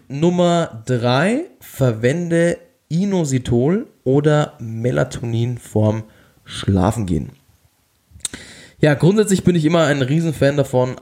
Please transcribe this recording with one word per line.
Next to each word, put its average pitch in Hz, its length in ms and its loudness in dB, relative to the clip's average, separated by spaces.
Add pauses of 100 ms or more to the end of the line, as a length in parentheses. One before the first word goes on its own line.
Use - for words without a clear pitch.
Nummer 170 800 0
drei, 131 600 0 (120)
verwende 165 1000 0 (300)
Inositol 160 1000 0 (160)
oder 147 560 2
Melatonin 120 1000 -4
vorm 107 460 -2 (400)
Schlafengehen. 92 880 -2 (1500)
Ja, 147 160 2
grundsätzlich 190 480 2
bin 175 140 2
ich 156 80 0
immer 165 220 2
ein 143 140 0
Riesenfan 143 560 0
davon, 127 460 -2